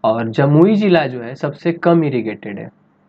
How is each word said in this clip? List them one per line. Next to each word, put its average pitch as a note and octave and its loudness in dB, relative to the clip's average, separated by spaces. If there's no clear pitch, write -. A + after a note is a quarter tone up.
और A#2 0
जमुई D3 4
जिला F3+ 2
जो B2 -10
है A#2+ -12
सबसे D3+ -6
कम E3+ 0
irrigated G#2+ -6
है, A2 -14